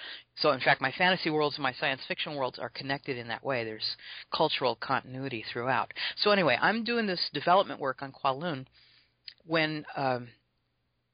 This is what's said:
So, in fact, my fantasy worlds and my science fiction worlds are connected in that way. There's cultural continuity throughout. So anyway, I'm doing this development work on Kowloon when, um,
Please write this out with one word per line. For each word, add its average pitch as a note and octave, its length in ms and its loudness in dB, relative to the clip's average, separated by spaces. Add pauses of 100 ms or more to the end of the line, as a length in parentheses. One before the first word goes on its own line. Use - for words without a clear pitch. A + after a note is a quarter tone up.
(360)
So, D#3 140 4
in B2+ 100 2
fact, C#3+ 200 4
my C3+ 120 2
fantasy F3+ 380 2
worlds D3+ 260 2
and D3 60 -6
my C3 100 2
science C3+ 340 -2
fiction E3+ 300 -4
worlds C3 220 -2
are A#2 100 -6
connected C3+ 480 -4
in A#2 120 -10
that A2+ 160 -6
way. B2+ 200 0
There's A2 320 -6 (340)
cultural C#3 460 0
continuity B2+ 760 -4
throughout. A#2+ 420 -2 (260)
So G#3 120 4
anyway, E3+ 300 6
I'm G#3+ 240 2
doing A#3 220 0
this F3+ 260 -2
development D#3 480 4
work C3+ 220 -2
on C3+ 100 -10
Kowloon C#3 540 -2 (800)
when, D#3 380 2 (120)
um, B2+ 320 -2 (840)